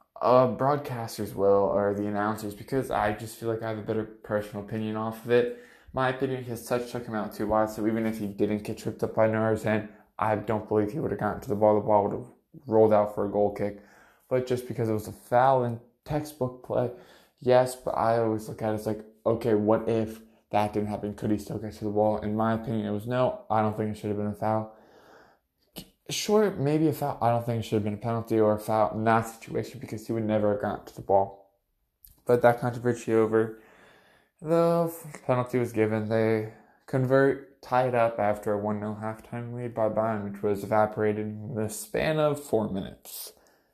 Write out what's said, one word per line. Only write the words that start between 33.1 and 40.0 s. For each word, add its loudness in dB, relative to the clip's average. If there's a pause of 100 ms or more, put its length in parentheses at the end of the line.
over, 4 (840)
the 2
f-, -14
penalty 0
was 0
given. 0
They 0 (340)
convert, 2
tie 2
it -2
up 2
after 0
a 2
one -4
nil -6
halftime -10
lead -8
by 2
Bayern, -2